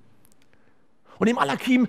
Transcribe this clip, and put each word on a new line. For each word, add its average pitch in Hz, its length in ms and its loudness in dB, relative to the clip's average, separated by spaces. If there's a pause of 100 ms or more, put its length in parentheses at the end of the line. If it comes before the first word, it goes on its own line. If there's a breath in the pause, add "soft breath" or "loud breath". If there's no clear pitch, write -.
(1200 soft breath)
Und 190 60 2
im 240 80 2
Malakim, 247 540 0